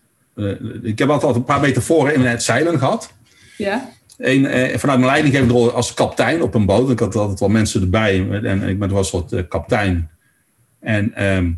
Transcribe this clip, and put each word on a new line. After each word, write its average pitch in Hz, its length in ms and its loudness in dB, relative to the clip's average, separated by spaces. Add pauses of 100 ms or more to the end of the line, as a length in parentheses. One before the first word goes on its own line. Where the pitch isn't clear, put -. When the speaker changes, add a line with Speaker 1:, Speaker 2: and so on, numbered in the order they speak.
(360)
Speaker 1:
eh, 104 140 -4 (340)
ik 107 160 -4
heb 139 100 2
altijd, 147 140 0
altijd 120 120 2
een 123 80 -2
paar 143 180 0
metaforen 143 520 2
in 143 80 2
het 120 220 0
zeilen 156 360 0
gehad. 170 340 -2 (440)
Speaker 2:
Ja. 208 320 -4 (280)
Speaker 1:
Eén, 135 280 2
eh, 131 320 0
vanuit 131 220 2
mijn 127 120 4
leidinggevende 139 420 2
rol 120 180 4
als 120 220 -4
kapitein 117 480 0
op 107 120 -2
een 110 120 2
boot. 110 240 2
Ik 117 100 0
had 101 160 -2
altijd 101 240 -2
wel 101 100 2
mensen 107 320 2
erbij 98 500 0
en, 107 140 -4
en 98 240 -2
ik 98 100 -2
ben, 98 100 -2
was 98 100 0 (140)
een 92 60 -2
soort, 87 140 -8
eh, - 160 -2
kapitein. 87 600 -2 (680)
En, 107 360 -2
ehm, 95 320 0
ik 85 100 -2